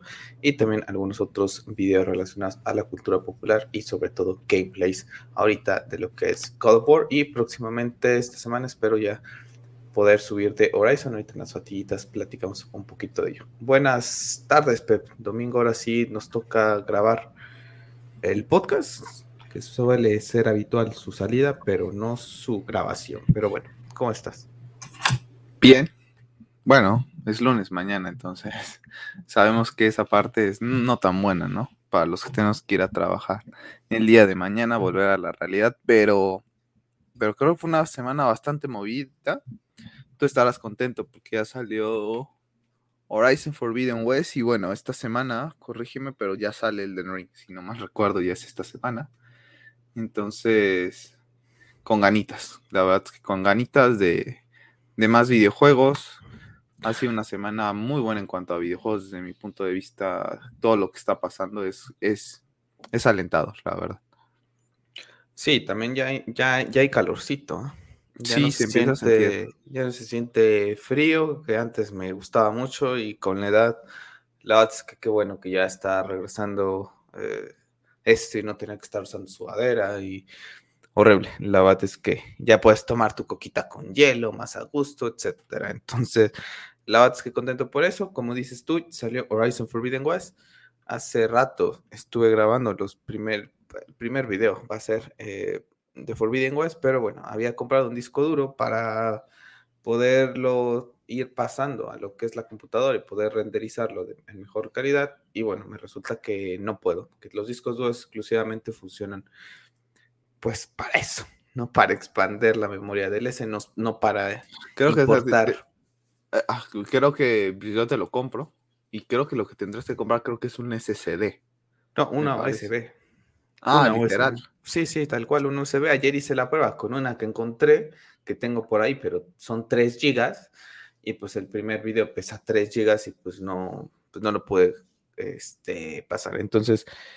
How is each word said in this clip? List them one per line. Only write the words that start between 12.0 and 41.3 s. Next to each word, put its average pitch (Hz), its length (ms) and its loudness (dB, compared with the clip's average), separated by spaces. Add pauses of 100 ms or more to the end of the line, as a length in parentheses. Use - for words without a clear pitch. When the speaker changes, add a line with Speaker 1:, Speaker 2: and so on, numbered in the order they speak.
Speaker 1:
platicamos - 640 -10
un 101 140 -14
poquito - 340 -8
de 90 120 -2
ello. - 140 -20 (140)
Buenas 131 880 0
tardes, 143 320 4
Pep. - 380 0
Domingo, 117 400 -4
ahora 117 160 2
sí 117 340 -2
nos 107 220 -10
toca 107 480 0
grabar 104 560 0 (880)
el 98 240 -2
podcast, - 580 0 (460)
que - 120 -12
suele 120 580 2
ser 113 260 0
habitual 107 460 0
su - 180 -14
salida, 127 540 0
pero 95 260 -2
no 110 280 -6
su - 480 -8
grabación. - 560 -6 (100)
Pero 107 160 0
bueno, - 220 -6 (240)
¿cómo 123 180 -2
estás? - 340 -14 (1120)
Speaker 2:
Bien. 131 300 10 (760)
Bueno, 123 420 6 (180)
es 107 160 -4
lunes 120 320 2
mañana, 92 380 -4
entonces 92 420 -12
<laughs> - 720 -16
sabemos 113 460 4
que 110 140 2
esa 107 180 0
parte 104 440 2
es 98 120 -6
no 123 380 0
tan 95 240 0
buena, 92 260 0
¿no? 98 220 -6 (180)
Para 85 160 2
los 85 200 -4
que - 60 -10
tenemos 107 300 0
que - 140 -4
ir 92 80 2
a 95 80 0
trabajar 92 520 -4 (460)
el 110 180 0
día 110 200 12
de 95 80 2
mañana, 107 420 -2
volver 95 320 2
a 98 80 4
la 85 160 -4
realidad, 101 540 0
pero, 101 580 4 (760)
pero 107 160 -2
creo 156 200 2
que 160 60 -8
fue 165 80 -6
una 160 180 2
semana 131 400 -4
bastante 143 420 -2
movida. 131 760 -8 (760)
Tú 143 80 2
estarás 123 320 2
contento 113 480 -6
porque - 300 -10